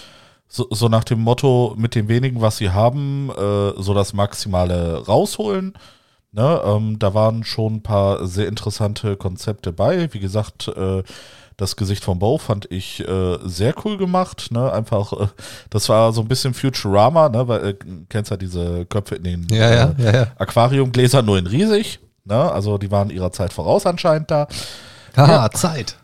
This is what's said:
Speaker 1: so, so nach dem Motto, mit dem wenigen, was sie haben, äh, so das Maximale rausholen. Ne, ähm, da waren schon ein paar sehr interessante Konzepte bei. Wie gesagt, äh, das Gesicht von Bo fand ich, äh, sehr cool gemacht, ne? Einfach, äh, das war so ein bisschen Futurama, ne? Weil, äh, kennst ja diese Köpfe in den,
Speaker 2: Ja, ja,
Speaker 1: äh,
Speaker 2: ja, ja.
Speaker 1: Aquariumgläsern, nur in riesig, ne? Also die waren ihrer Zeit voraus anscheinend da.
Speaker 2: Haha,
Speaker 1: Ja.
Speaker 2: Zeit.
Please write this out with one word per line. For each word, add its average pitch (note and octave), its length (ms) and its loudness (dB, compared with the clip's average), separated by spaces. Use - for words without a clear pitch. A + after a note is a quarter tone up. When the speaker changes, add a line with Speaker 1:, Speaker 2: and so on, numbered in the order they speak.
Speaker 1:
so, - 220 -4
so A2 180 2
nach A2+ 160 4
dem A2+ 160 0
Motto, B2 560 2
mit A2+ 180 -2
dem G#2+ 140 0
wenigen, A#2+ 320 0
was G#2+ 180 2
sie G2 120 0
haben, C#3 600 0
äh, G2+ 420 0
so G2+ 120 0
das G2 180 0
Maximale F2 960 -2
rausholen. F#3+ 680 0
Ne, C#3 280 2
ähm, G#2+ 340 0
da G2+ 160 0
waren A2+ 300 0
schon A2 320 -4
ein G#2 80 -10
paar G2 420 0
sehr F#2 220 -2
interessante G#2 680 -4
Konzepte G2 560 -6
bei. D#3 400 0
Wie A2 60 -10
gesagt, G2 480 -6
äh, F#2+ 380 -4
das G2 200 -6
Gesicht G2+ 260 -4
von F2+ 160 -2
Bo A#2 200 0
fand G2+ 340 -6
ich, - 340 -8
äh, F2+ 380 -2
sehr F#2+ 280 -2
cool G#3 140 -4
gemacht, F#3 520 -2
ne? A#2+ 220 -2
Einfach, G#2+ 400 -2
äh, G#2 160 -2
das - 180 -2
war A2+ 240 6
so A2+ 100 0
ein A2 40 -6
bisschen B2+ 260 -2
Futurama, C3 760 4
ne? A#2+ 180 0
Weil, G#2+ 220 0
äh, G2 60 -2
kennst G#2+ 240 -6
ja G2 40 -4
diese F2 500 -4
Köpfe - 280 -6
in D#2+ 80 -8
den, F2 260 -4
Speaker 2:
Ja, A2 240 6
ja, B2+ 240 6
Speaker 1:
äh, B2+ 60 0
Speaker 2:
ja, G#2+ 100 4
ja. A#2+ 140 4
Speaker 1:
Aquariumgläsern, B2+ 880 4
nur G2+ 140 4
in F2+ 80 0
riesig, G3+ 540 0
ne? B2 260 0
Also G2+ 280 0
die G2 120 -6
waren G2+ 200 2
ihrer F2+ 200 -4
Zeit - 220 -4
voraus A2+ 340 0
anscheinend E3 460 0
da. D3 160 0
Speaker 2:
Haha, C3+ 280 8
Speaker 1:
Ja. G#2+ 80 0
Speaker 2:
Zeit. D#3 520 -4